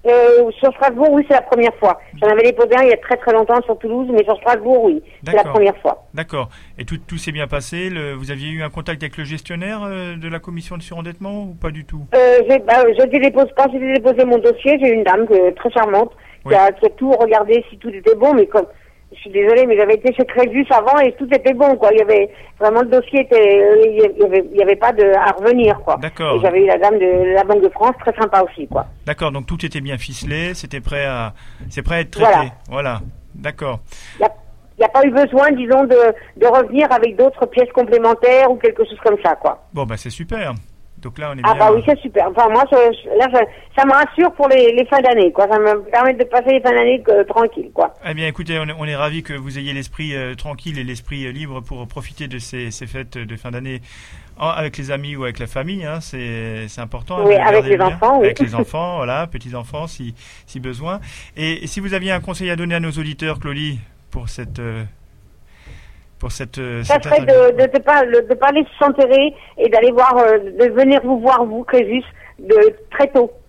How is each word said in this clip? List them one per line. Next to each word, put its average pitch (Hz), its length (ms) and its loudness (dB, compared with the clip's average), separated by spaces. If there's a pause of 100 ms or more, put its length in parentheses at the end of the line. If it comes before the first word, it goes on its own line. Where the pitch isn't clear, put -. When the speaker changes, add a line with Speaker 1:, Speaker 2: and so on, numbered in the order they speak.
Speaker 1:
Euh, 240 440 6 (100)
sur 269 140 4
Strasbourg, 269 380 2
oui, 285 140 2
c'est 285 80 2
la 247 60 4
première 233 360 0
fois. 185 220 0 (220)
J'en 208 80 2
avais 214 140 2
déposé 233 340 2
un 254 60 4
il 262 80 4
y - 20 4
a 220 60 2
très, - 180 -4
très 240 160 -2
longtemps 226 300 2
sur 226 160 -4
Toulouse, 240 340 -6
mais 220 120 2
sur 202 120 -2
Strasbourg, 240 480 0
oui, 185 180 0 (220)
c'est 156 80 -6
la 220 60 2
Speaker 2:
D'accord. 160 160 0
Speaker 1:
première 202 240 2
fois. - 340 -4
Speaker 2:
D'accord. 147 380 -8 (280)
Et 123 60 -12
tout, 160 140 -10
tout - 180 -14
s'est 160 160 -10
bien 147 140 -6
passé ? 156 420 -8
Le, 156 240 -10
vous 135 180 -12
aviez 143 200 -10
eu 160 120 -10
un 151 60 -8
contact 160 340 -10
avec 147 140 -12
le 156 80 -12
gestionnaire, 175 580 -12
euh, 185 340 -12
de 165 120 -14
la 165 120 -10
commission 170 360 -14
de 165 60 -14
surendettement 175 600 -14
ou 185 100 -16
pas 165 160 -10
du 151 160 -16
tout ? 156 160 -12 (120)
Speaker 1:
Euh, 247 240 6 (120)
j'ai, 269 80 6
bah, 233 260 2 (140)
j'ai 262 80 4 (120)
déposé, 262 380 2
quand 269 160 4
j'ai 262 60 -6 (160)
déposé 247 320 2
mon 240 120 2
dossier, 240 400 2
j'ai 262 120 2
eu - 20 2
une 226 120 0
dame, 196 260 2
euh, 185 220 4
très 233 180 -4
charmante, 214 400 0 (320)
qui - 60 -12
Speaker 2:
Oui. 170 60 2
Speaker 1:
a, 196 180 6
qui 196 120 -2
a 214 60 4
tout 262 220 -4
regardé 220 580 2
si 208 80 -20
tout 226 100 -12
était 202 260 0
bon, 262 200 2
mais 214 120 4
comme... 190 200 0 (580)
Je 208 60 -18
suis 196 100 -2
désolée, 226 260 4
mais 233 100 2
j'avais 208 180 4
été 247 180 0
chez 254 140 0
Crédit 247 440 0
avant 262 280 4
et 262 140 2
tout - 200 -10
était 262 220 2
bon, 262 220 4
quoi. 214 160 2
Il 220 60 4
y 220 40 4
avait, 202 260 2 (320)
vraiment, 220 220 2
le 247 60 0
dossier 254 340 2
était, 254 120 0 (240)
euh, 214 280 6
il 214 340 2
y 208 40 8
avait, 190 280 2
il 196 60 0
y 202 40 4
avait 196 140 4
pas 233 160 0
de, 214 100 2 (140)
à 196 160 2
revenir, 214 480 2
quoi. 151 160 -2
Speaker 2:
D'accord. 151 400 -4
Speaker 1:
Et - 40 0
j'avais 185 220 2
eu 196 40 6
la 185 100 2
dame 208 220 2
de 185 360 2
la 190 100 4
Banque 202 180 2
de 190 80 4
France, 247 300 0
très 226 200 -4
sympa 202 220 2
aussi, 147 260 -8
quoi. 127 160 -6 (220)
Speaker 2:
D'accord, 147 260 -6
donc 139 140 -10
tout 170 180 -8
était 151 160 -10
bien 139 160 -10
ficelé, 151 560 -10
c'était 139 300 -14
prêt 139 240 -6
à, 120 260 -6 (380)
c'est - 120 -10
prêt 165 140 -4
à 170 40 -2
être - 180 -10
Speaker 1:
Voilà. 208 180 4
Speaker 2:
traité. 139 160 -2 (160)
Voilà. 127 320 -6 (340)
D'accord. 139 460 -10 (380)
Speaker 1:
Il - 40 -2
y - 40 0
a, 214 60 -2 (460)
il 233 40 2
y - 20 4
a 220 60 2
pas 269 160 4
eu 277 40 2
besoin, 277 420 2
disons, 254 320 2
de, 247 120 4 (400)
de 196 100 2
revenir 254 460 2
avec 226 240 0
d'autres 254 300 2
pièces 247 260 0
complémentaires 240 800 4
ou 254 60 0
quelque 226 280 0
chose 208 180 -8
comme 208 220 2
ça, 165 120 2
quoi. - 260 -4 (100)
Speaker 2:
Bon, 143 120 -6
bah, 110 120 -8
c'est 117 140 -14
super. 170 420 -10 (520)
Donc 120 140 -16
là, 151 160 -10
on 135 40 -14
est 127 60 -10
Speaker 1:
Ah 214 100 2
Speaker 2:
bien. 208 120 2
Speaker 1:
bah 214 80 4
oui, 233 120 0
c'est 285 140 2
super. 202 280 -2
Enfin, 226 200 2
moi, 233 220 2
ça, 277 60 4 (140)
je, - 180 -12 (100)
là, 254 140 4
ça, 247 80 4 (380)
ça 269 80 4
me 269 60 2
rassure 302 400 2
pour 285 160 0
les, 254 240 6
les 240 140 2
fins 277 140 2
d'année, 233 320 4
quoi. 196 160 2
Ça 214 100 0
me 208 320 2
permet 254 240 2
de 240 100 -2
passer 247 260 0
les 269 100 2
fins 247 120 0
d'année 240 300 0
que, 202 220 2
tranquille, - 500 -2
quoi. 165 200 -2 (140)
Speaker 2:
Eh 156 60 -8
bien, 160 120 -6
écoutez, 160 320 -8
on 156 100 -6
est, 151 100 -10
on 156 80 -10
est 151 100 -8
ravis 151 260 -6
que 156 120 -14
vous 135 240 -12
ayez 139 140 -10
l'esprit, 139 440 -10
euh, 127 180 -10
tranquille 143 440 -12
et 127 60 -10
l'esprit, 127 420 -12
euh, 127 40 -10
libre 135 300 -14
pour 123 260 -16
profiter - 400 -16
de 131 120 -14
ces, 120 320 -12
ces 117 160 -16
fêtes 127 320 -14
de 113 180 -14
fin 123 140 -16
d'année 127 320 -12 (560)
en, 151 100 -6
avec 160 300 -8
les 139 120 -12
amis 143 240 -8
ou 135 100 -10
avec 120 140 -10
la 120 80 -10
famille, 165 380 -10
hein. 156 160 -10
C'est, 113 680 -12
c'est - 120 -18
important, 120 380 -12
hein, 208 80 -2
Speaker 1:
Oui, 202 80 4
Speaker 2:
de 196 60 2
Speaker 1:
avec - 120 2
Speaker 2:
garder 208 180 2
Speaker 1:
les 202 60 4
Speaker 2:
le 180 80 0
lien. 185 120 -2
Speaker 1:
enfants, 254 220 2
oui. 240 80 2
Speaker 2:
Avec 226 140 -2
les 247 140 -4
Speaker 1:
<laughs> - 80 -4
Speaker 2:
enfants, 175 340 -8
voilà, 139 300 -6
petits-enfants, 123 600 -14
si, 123 280 -16 (320)
si - 120 -18
besoin. 135 420 -10 (360)
Et, 160 280 -8
et - 20 -12
si 175 140 -10
vous 196 140 -8
aviez 190 180 -6
un 180 80 -4
conseil 180 300 -10
à 175 60 -6
donner 170 200 -6
à 170 40 -4
nos 165 120 -6
auditeurs, 156 460 -8
Clolie, 143 400 -10 (320)
pour 120 200 -10
cette, 127 280 -12
euh, 113 240 -10 (1400)
pour 123 80 -10
cette, - 240 -12
euh, 123 280 -10
Speaker 1:
Ça 285 100 0
Speaker 2:
cette 294 100 -2
Speaker 1:
serait 294 160 0
Speaker 2:
interview. 254 380 4
Speaker 1:
de, 262 80 4
de, 262 100 -6
de 277 60 2
pas, 285 240 2
de, 233 200 2
de 240 80 -2
pas 262 160 2
les 294 140 0 (140)
s'enterrer 277 560 2 (240)
et 233 100 0
d'aller 226 240 4
voir, 254 240 4
euh, 226 220 4
de 202 340 0
venir 269 320 4
vous 247 160 -2
voir, 247 240 2
vous, 226 200 -8
Crésus, 247 380 0 (360)
de, 214 360 4 (160)
très 285 180 0
tôt. 240 220 0 (180)